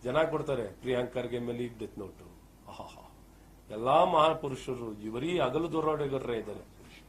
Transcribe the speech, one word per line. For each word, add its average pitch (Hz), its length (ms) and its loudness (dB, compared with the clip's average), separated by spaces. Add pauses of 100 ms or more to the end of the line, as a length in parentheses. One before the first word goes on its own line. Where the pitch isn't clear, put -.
ಜನ 135 180 4
ಕೊಡ್ತಾರೆ. 143 440 0
ಪ್ರಿಯಾಂಕ್ 123 480 -4
ಖರ್ಗೆ 123 240 -4
ಮೇಲೆ 120 260 -4
ಈಗ 117 140 -8
ಡೆತ್ 107 200 -12
ನೋಟು. 95 260 -12 (440)
ಆಹಾ, - 440 -16 (580)
ಎಲ್ಲಾ 131 340 6
ಮಹಾಪುರುಷರು 127 1080 2
ಬರೀ 165 260 -2
ಹಗಲು 151 340 0
ದೊರೋಡೆಗರೇ 143 640 -2
ಇದ್ದಾರೆ. 104 360 -10 (340)